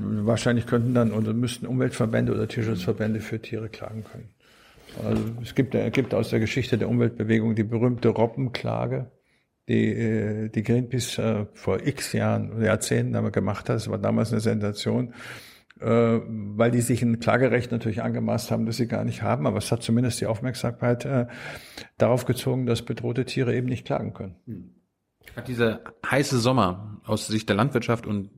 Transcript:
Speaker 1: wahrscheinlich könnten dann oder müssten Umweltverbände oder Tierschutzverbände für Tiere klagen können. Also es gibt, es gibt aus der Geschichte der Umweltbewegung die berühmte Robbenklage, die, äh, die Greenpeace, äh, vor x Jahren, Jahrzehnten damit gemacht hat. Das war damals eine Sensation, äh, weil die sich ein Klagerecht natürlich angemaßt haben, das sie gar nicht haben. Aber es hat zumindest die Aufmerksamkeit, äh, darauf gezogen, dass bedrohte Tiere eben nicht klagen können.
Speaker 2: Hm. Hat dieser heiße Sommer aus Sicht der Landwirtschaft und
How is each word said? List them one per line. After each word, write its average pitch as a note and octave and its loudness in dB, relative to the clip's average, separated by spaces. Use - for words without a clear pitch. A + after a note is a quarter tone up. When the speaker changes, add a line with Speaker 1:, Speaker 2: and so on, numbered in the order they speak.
Speaker 1:
wahrscheinlich A#2 2
könnten A#2+ 2
dann A#2 4
oder A2 0
müssten A#2+ -2
Umweltverbände A#2+ 0
oder G#2+ -2
Tierschutzverbände A2 -2
für A2+ -6
Tiere A2 -8
klagen A2 -12
können. A#2+ -18
Also A2 0
es - -12
gibt, B2 2
es A2 0
gibt B2+ 0
aus A2+ 0
der A#2 2
Geschichte A2+ 0
der G2 -2
Umweltbewegung A2+ 2
die A2 2
berühmte A#2 2
Robbenklage, A#2+ -2
die, A2+ 2
äh, A2 -2
die A2+ -2
Greenpeace, A#2+ 0
äh, G#2+ 0
vor - -2
x - -4
Jahren, G#2+ 0
Jahrzehnten A#2+ 2
damit A2 0
gemacht G2+ -2
hat. B2 2
Das G#2+ -4
war G2+ -2
damals A2 2
eine A2+ 0
Sensation, A2 0
äh, - -4
weil A2+ 2
die B2 4
sich A#2 2
ein A#2 2
Klagerecht A#2+ 2
natürlich A#2 -2
angemaßt A#2 -2
haben, A2+ 0
das A2+ -4
sie B2 0
gar A2 -2
nicht A#2 -4
haben. B2+ 0
Aber G#2 0
es - -2
hat A#2 -2
zumindest A#2+ 0
die - -2
Aufmerksamkeit, A#2+ -2
äh, C3 0
darauf B2 4
gezogen, B2+ 0
dass A#2 2
bedrohte A#2+ -2
Tiere B2+ 0
eben B2 0
nicht B2 -4
klagen C#3+ -2
können. F#2 -12
Speaker 2:
Hm. F#2 -14
Hat A#2+ -12
dieser A#2 2
heiße C#3 4
Sommer G#2+ 2
aus G#2+ -2
Sicht G#2+ -2
der G2+ 4
Landwirtschaft A#2 2
und G2+ -4